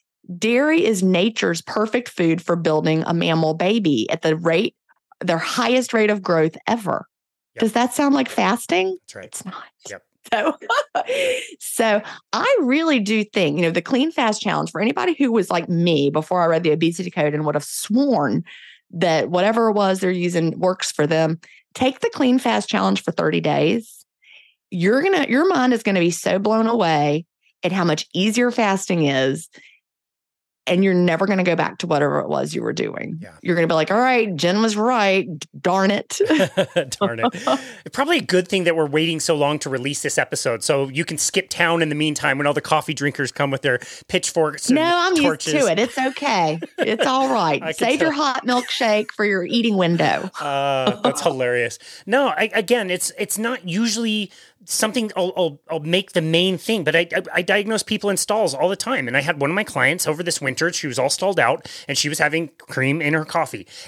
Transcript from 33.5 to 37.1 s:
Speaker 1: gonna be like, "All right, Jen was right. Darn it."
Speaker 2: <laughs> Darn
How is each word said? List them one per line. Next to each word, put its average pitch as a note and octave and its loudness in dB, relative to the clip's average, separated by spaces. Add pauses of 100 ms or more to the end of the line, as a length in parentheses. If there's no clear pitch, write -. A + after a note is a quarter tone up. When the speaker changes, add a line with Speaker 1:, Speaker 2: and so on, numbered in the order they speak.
Speaker 1:
gonna E3 2
be E3+ 2
like, D#3+ 2
"All G3+ 2
right, B3 2
Jen F3 2
was A3 0
right. G#3 2 (320)
Darn F#3+ 2
it." - -4
Speaker 2:
<laughs> F#3 0
Darn A#2+ -2